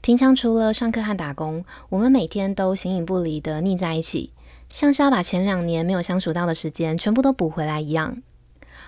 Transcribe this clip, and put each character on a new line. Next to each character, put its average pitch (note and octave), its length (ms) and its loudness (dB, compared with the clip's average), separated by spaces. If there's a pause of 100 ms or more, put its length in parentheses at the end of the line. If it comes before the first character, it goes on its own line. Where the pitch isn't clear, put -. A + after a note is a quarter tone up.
平 A#3+ 160 4
常 C4 180 6
除 A3+ 220 2
了 A3 160 2
上 A3+ 180 -2
课 A3 120 -2
和 G#3 120 -2
打 D#3 160 -6
工， D#3+ 320 -6 (260)
我 F#3+ 100 0
们 B3 120 4
每 A#3 140 6
天 G3 300 -4
都 F#3+ 180 0
形 F#3+ 220 -4
影 E3+ 100 -2
不 F#3 140 -2
离 D#3 200 -2
地 D#3 220 -4
腻 F#3+ 160 0
在 E3+ 160 -2
一 D#3+ 80 -2
起， - 320 -6 (360)
像 D4 220 2
是 C#4+ 120 2
要 C#4 80 4
把 G3+ 100 2
前 F3+ 220 -2
两 F#3+ 200 0
年 E3 220 -2
没 F#3 80 0
有 F3+ 80 0
相 F3+ 180 -2
处 E3 140 -2
到 F3 140 -2
的 E3 80 0
时 D#3 160 -6
间 E3 260 -2
全 G#3 160 0
部 B3+ 80 2
都 C4+ 100 4
补 F#3+ 160 -2
回 D#3 200 -4
来 D3+ 120 -4
一 D3+ 120 -6
样。 D#3+ 320 -4 (640)